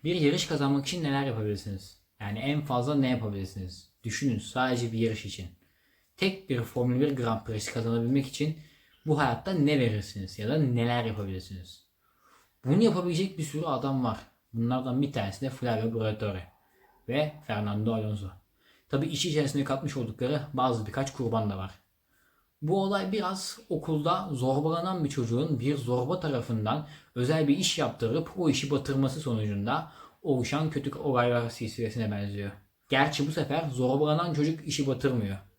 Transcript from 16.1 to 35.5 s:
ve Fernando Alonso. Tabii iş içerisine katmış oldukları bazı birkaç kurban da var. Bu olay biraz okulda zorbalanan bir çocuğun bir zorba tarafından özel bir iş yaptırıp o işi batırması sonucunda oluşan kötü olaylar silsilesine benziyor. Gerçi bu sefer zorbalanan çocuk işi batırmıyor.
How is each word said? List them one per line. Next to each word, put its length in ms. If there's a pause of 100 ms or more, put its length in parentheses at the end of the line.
ve 220 (160)
Fernando 460
Alonso. 340 (640)
Tabii 180
iş 180
içerisine 380
katmış 340
oldukları 440 (120)
bazı 340
birkaç 260
kurban 360
da 80
var. 140 (880)
Bu 220
olay 280
biraz 480 (100)
okulda 640
zorbalanan 720
bir 60
çocuğun 500
bir 180
zorba 420
tarafından 680 (280)
özel 320
bir 100
iş 200
yaptırıp 640
o 100
işi 220
batırması 480
sonucunda 720 (300)
oluşan 480
kötü 260
olaylar 540
silsilesine 640
benziyor. 400 (380)
Gerçi 380
bu 40
sefer 380
zorbalanan 640
çocuk 340
işi 200
batırmıyor. 500 (220)